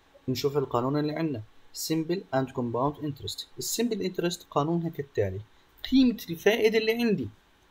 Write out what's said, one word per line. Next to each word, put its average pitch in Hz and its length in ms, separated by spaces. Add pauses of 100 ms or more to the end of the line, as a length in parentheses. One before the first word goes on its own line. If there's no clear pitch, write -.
(280)
نشوف 135 280
القانون 131 420
اللي 147 140
عندنا، 151 300 (460)
simple 160 300 (180)
and 131 120
compound 123 540
interest. - 420 (140)
السمبل 220 440
انترست 175 480
قانونها 165 380
كالتالي، 101 520 (500)
قيمة 254 260 (140)
الفائدة 214 480
اللي 220 140
عندي 214 360 (420)